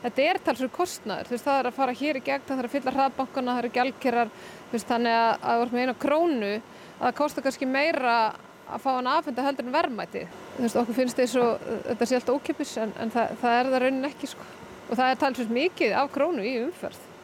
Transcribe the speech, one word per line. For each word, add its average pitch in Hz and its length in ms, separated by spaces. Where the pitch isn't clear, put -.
þetta 262 240
er - 160
talsvert 262 320
kostnaður. - 500
Þú 240 80
veist, - 80
það 277 160
er 247 80
að - 80
fara 254 240
hér 285 160
í 247 80
gegn, 269 240
það 262 140
er 240 80
að - 80
fylla 254 180
hraðbankana, 262 560
það 240 140
eru 226 100
gjaldkerar, 240 560
þú 233 140
veist, - 160
þannig 233 240
að, 226 120
að 233 160
þú 247 60
ert 240 100
með 247 80
eina 247 120
krónu, 285 440
að - 100
það 247 160
kostar 294 300
kannski 262 180
meira 269 480
að - 160
fá 269 160
hana 254 240
afhenta 277 240
heldur 269 240
en 277 80
verðmæti. 214 480
Þú 247 80
veist, 233 160
okkur 233 220
finnst 247 180
eins 247 160
og 240 300
þetta 233 180
sé 254 80
allt 247 160
ókeypis, 294 480
en, 214 160
en 226 160
það, 226 320
það 240 160
er 262 140
það 254 100
raunin 269 240
ekki, - 240
sko. - 200
Og - 120
það 254 140
er 254 100
talsvert 240 320
mikið 339 480
af 277 120
krónu 294 280
í 247 240
umferð. - 460